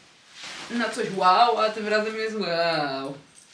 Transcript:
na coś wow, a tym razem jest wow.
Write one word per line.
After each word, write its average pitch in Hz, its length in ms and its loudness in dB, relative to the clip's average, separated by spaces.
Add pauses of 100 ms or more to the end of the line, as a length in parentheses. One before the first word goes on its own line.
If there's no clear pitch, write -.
(720)
na 233 180 -2
coś 226 260 -4
wow, 208 440 6
a 214 100 2
tym 214 180 -4
razem 214 280 0
jest 220 200 -4
wow. 160 800 -2 (400)